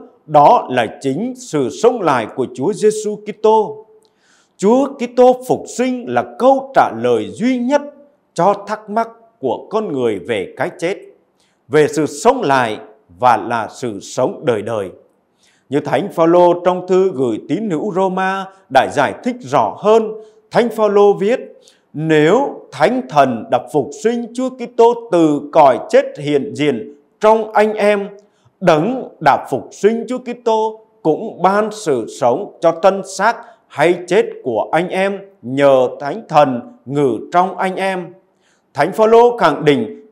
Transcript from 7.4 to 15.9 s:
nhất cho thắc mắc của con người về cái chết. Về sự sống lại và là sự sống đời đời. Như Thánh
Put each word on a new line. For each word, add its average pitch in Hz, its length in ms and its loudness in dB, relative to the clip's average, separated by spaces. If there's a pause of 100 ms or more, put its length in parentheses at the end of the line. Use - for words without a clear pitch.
nhất 277 240 0 (520)
cho 190 200 2 (120)
thắc 208 240 -10
mắc 220 180 -4 (300)
của 117 320 -6
con 208 220 -4
người 117 260 -2
về 98 380 -6
cái 151 220 -4
chết. 175 180 -4 (760)
Về 147 180 4
sự 147 180 -2
sống 233 360 0
lại 127 360 0 (400)
và 123 180 4
là 107 340 -4
sự 107 300 -10
sống - 440 -4
đời 107 180 -2
đời. 104 280 -6 (800)
Như 139 120 -2
Thánh 143 320 -2